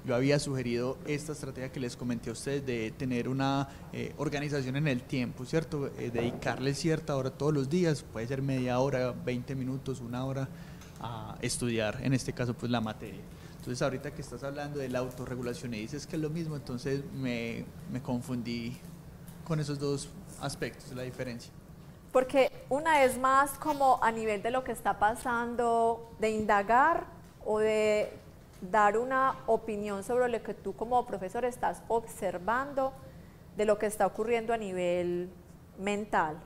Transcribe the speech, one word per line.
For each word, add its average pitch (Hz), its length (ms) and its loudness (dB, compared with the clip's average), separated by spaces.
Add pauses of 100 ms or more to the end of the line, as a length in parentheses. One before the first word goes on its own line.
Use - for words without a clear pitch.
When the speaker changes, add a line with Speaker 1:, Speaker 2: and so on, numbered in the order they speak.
Speaker 1:
yo 127 100 2
había 139 240 6
sugerido 127 580 0 (100)
esta 147 260 -4
estrategia 131 380 -8
que 147 100 -8
les 123 160 -4
comenté 123 340 -4
a - 20 -6
ustedes 139 320 -2
de 117 280 -2
tener 123 360 -2
una, 135 400 2 (240)
eh, 120 240 -6
organización 143 600 -2
en 151 120 2
el 123 140 2
tiempo, 127 420 -2
¿cierto? 151 440 -2 (100)
Eh, 123 120 -4
dedicarle 123 640 0
cierta 156 420 0
hora 131 140 0
todos 143 220 0
los 135 160 2
días, 165 340 4
puede 113 240 -6
ser 135 160 -2
media 127 380 2
hora, 131 320 2
veinte 123 420 -4
minutos, 131 460 -4
una 123 240 -4
hora, 135 240 -2 (520)
a 110 420 -8
estudiar, 113 600 0
en 135 100 2
este 127 200 0
caso, 120 220 -2
pues, 120 180 -2
la 120 80 4
materia. 110 400 -6 (380)
Entonces, 123 240 -4
ahorita 135 300 -2
que - 100 -10
estás 127 200 -10
hablando 143 380 -6
de 131 80 -4
la 123 120 0
autorregulación 123 760 -4
y 107 60 -4
dices 123 280 -8
que - 80 -6
es 156 60 -2
lo 151 80 -2
mismo, 156 260 -4
entonces 139 560 -4
me, 120 520 -4 (280)
me 127 100 -4
confundí 120 760 -4 (680)
con 156 160 0
esos 143 180 -2
dos 139 300 -2 (320)
aspectos, - 560 -6
la 123 60 -6
diferencia. 127 500 -8 (600)
Speaker 2:
Porque 262 380 6 (200)
una 294 340 6
es 240 140 4
más 269 400 6
como 277 440 4
a 226 80 6
nivel 220 320 0
de 226 80 2
lo 254 140 0
que 254 80 -4
está 202 260 0
pasando, 233 1200 2
de 220 120 2
indagar 220 720 4 (400)
o 214 140 2
de 214 520 4 (520)
dar 208 360 6
una 262 380 4 (100)
opinión 208 560 0
sobre 247 260 2
lo 220 140 0
que 208 120 -6
tú 196 200 -6
como 240 320 2
profesor 208 380 -4
estás 202 420 -2
observando 233 1080 0 (640)
de 208 100 2
lo 208 120 6
que 220 80 0
está 202 200 4
ocurriendo 220 480 0
a - 20 2
nivel 180 720 0 (500)
mental. 196 680 0